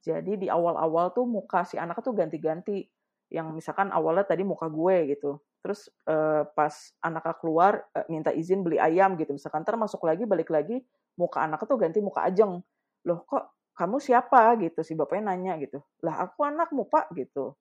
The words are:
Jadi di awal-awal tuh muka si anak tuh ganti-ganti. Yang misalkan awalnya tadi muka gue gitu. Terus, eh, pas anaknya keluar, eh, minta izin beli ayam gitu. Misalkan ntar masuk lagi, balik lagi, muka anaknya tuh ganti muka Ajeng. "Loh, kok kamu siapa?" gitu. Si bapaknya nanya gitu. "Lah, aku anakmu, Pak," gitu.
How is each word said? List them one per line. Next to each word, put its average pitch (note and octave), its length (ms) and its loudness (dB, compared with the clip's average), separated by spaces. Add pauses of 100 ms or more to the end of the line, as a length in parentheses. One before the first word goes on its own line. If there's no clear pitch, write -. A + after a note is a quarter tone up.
Jadi E3 320 -4
di F#3+ 160 -4
awal-awal E3+ 640 2
tuh B3 80 2
muka A3+ 400 -2
si - 160 -6
anak E3+ 240 -6
tuh C4 80 -4
ganti-ganti. E3+ 720 -2 (480)
Yang D#3+ 320 -8
misalkan G3 320 -2
awalnya E3+ 320 2
tadi F3 160 0
muka E3 240 -4
gue D#3+ 480 2
gitu. C#3+ 240 -6 (240)
Terus, G3+ 240 -8 (220)
eh, D#3 420 2
pas D#3 220 0 (260)
anaknya E3 400 -4
keluar, E3+ 400 4 (160)
eh, - 160 -4
minta D#3 240 -2
izin F3+ 320 0
beli D#3+ 140 0
ayam F#3 340 4
gitu. D#3 160 -4
Misalkan D#3 320 -6
ntar A3+ 160 -2
masuk G3+ 240 -4
lagi, E3+ 240 0
balik E3+ 240 0
lagi, E3+ 320 0 (320)
muka E3 320 -2
anaknya D#3+ 240 -6
tuh B3+ 80 2
ganti E3+ 240 2
muka - 240 -2
Ajeng. F#3 320 2 (480)
"Loh, E3+ 160 -2
kok - 320 -6 (240)
kamu F#3+ 240 0
siapa?" A#3+ 560 6
gitu. E3 240 -4
Si D#3+ 160 -8
bapaknya G3 320 -2
nanya F#3 320 -4
gitu. C3+ 160 -10 (240)
"Lah, E3 240 -4
aku - 160 -4
anakmu, D4 480 -2
Pak," D4 240 0
gitu. C3+ 460 -6